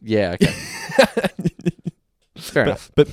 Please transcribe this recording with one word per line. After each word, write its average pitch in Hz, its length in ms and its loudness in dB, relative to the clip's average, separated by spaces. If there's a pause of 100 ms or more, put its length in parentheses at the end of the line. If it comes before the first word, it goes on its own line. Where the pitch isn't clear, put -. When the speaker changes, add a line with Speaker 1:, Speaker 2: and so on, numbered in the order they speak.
Speaker 1:
Yeah, 104 340 0
okay. - 180 0
Speaker 2:
<laughs> - 640 0 (1200)
Speaker 1:
Fair 147 280 0
Speaker 2:
But, - 20 0
Speaker 1:
enough. - 280 -4
Speaker 2:
but, 147 180 6